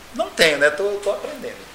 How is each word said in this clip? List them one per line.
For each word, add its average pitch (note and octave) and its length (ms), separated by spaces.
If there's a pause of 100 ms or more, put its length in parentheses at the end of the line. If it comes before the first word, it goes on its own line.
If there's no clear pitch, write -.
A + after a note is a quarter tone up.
(160)
Não F4 140
tenho, D#3 300
né? D3 100
Tô, G3 140 (200)
tô G3 80
aprendendo. G#3 460 (180)